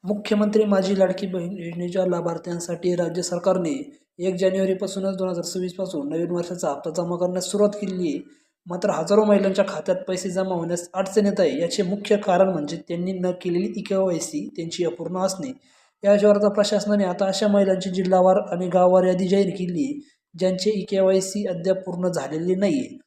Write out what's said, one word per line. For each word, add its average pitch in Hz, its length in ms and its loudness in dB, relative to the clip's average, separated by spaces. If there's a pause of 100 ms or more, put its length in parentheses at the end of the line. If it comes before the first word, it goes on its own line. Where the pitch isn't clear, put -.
मुख्यमंत्री 208 600 0
माझी 196 340 2
लाडकी 185 280 2
बहीण 180 260 -6
योजनेच्या 175 540 -4
लाभार्थ्यांसाठी 170 880 -4
राज्य 170 280 -2
सरकारने 175 760 -2 (180)
एक 180 160 -2
जानेवारीपासूनच 190 800 0
दोन 185 120 -4
हजार 170 160 -6
सव्वीस 185 300 -6
पासून 160 340 -6
नवीन 165 220 -2
वर्षाचा 175 380 -4
हप्ता 143 220 -6
जमा 175 260 -4
करण्यास 180 280 -2
सुरुवात 208 260 2
केली 185 380 -4
आहे. - 320 -8 (260)
मात्र 175 240 -2
हजारो 196 340 2
महिलांच्या 196 440 4
खात्यात 180 280 -2 (120)
पैसे 185 220 -4
जमा 185 240 -2
होण्यास 170 400 -4
अडचण 196 320 0
येत 196 140 0
आहे. 147 200 2
याचे 170 220 -2
मुख्य 202 340 0
कारण 190 340 4
म्हणजे 165 260 -4 (120)
त्यांनी 175 240 -4
न 180 140 -4 (160)
केलेली 180 340 0
ईकेवायसी, 190 800 -2
त्यांची 170 280 -4
अपूर्ण 170 340 -6
असणे. 185 340 -4 (520)
या 202 120 6
जोराचा 208 320 6
प्रशासनाने 208 560 2
आता 180 220 0
अशा 190 220 0
महिलांची 190 420 2
जिल्हावार 185 460 4
आणि 180 320 -2
गाववार 180 360 6
यादी 185 240 2
जाहीर 196 220 4
केली 175 340 -4
आहे, 285 160 -4 (380)
ज्यांचे 185 320 0
ईकेवायसी 190 760 2
अद्याप 185 300 0
पूर्ण 180 320 -4
झालेले 165 460 -2
नाहीये. 180 520 0